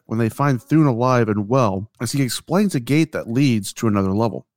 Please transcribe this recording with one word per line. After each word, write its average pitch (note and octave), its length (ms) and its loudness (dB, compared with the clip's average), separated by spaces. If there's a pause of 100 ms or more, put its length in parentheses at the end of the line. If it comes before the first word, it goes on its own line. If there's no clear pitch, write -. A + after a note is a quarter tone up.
when A2+ 120 -4
they A2+ 100 0
find C#3 320 0
Thune D3+ 260 2
alive A#2+ 420 2
and G#2 200 -2
well G#2+ 420 0 (100)
as A2+ 120 -6
he C#3 100 0
explains F3+ 520 -2
a C#3 60 -2
gate C#3+ 320 0
that - 180 -8
leads A#2 440 0
to - 120 -4
another G2 260 2
level. G2+ 340 -2 (100)